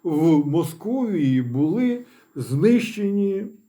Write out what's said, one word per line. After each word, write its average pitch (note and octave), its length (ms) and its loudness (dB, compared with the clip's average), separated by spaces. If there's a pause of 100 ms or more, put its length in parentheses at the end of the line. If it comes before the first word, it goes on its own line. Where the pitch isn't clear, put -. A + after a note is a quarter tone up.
в D3+ 440 4
Московії E3 920 -2
були F3+ 640 -2 (300)
знищені G3 1080 0 (220)